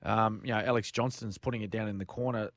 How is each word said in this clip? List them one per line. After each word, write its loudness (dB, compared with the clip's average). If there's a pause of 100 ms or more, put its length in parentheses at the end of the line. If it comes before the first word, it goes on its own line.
um, 2
you -2
know, 4
Alex 2
Johnston's -2
putting -2
it -4
down -2
in -4
the -4
corner -2